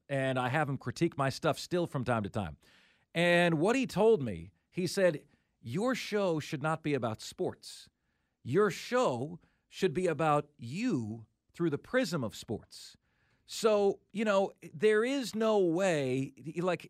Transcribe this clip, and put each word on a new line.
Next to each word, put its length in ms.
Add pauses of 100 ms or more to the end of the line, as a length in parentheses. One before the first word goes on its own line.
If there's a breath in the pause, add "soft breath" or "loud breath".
And 280
I 120
have 180
him 80
critique 420
my 120
stuff 280
still 300
from 160
time 200
to 60
time. 280 (580 soft breath)
And 440
what 180
he 100
told 340
me, 300 (200)
he 160
said, 340 (400)
"Your 340
show 460
should 200
not 220
be 120
about 260
sports. 680 (560)
Your 260
show 680 (300)
should 240
be 140
about 500
you 680 (280)
through 160
the 80
prism 480
of 100
sports." 600 (540)
So, 480 (120)
you 140
know, 260 (240)
there 280
is 300
no 240
way, 760 (240)
like, 320